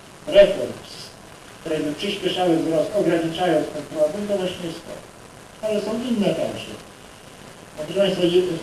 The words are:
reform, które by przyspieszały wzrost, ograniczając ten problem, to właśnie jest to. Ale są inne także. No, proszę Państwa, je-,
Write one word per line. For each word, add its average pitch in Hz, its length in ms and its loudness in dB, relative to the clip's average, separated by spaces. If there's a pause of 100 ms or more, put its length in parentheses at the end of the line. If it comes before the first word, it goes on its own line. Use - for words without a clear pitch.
(260)
reform, 190 460 6 (880)
które 156 180 -4
by 147 140 -2
przyspieszały 180 640 0
wzrost, 151 340 0 (100)
ograniczając 165 680 0
ten 143 140 -10
problem, 156 460 -2
to 202 80 0
właśnie 180 300 -4
jest 160 200 -10
to. - 80 -14 (720)
Ale 214 140 0
są 196 100 -4 (200)
inne 202 160 2
także. - 460 -2 (1040)
No, 151 80 -8
proszę 170 160 -2
Państwa, 180 240 2
je-, 175 180 4 (200)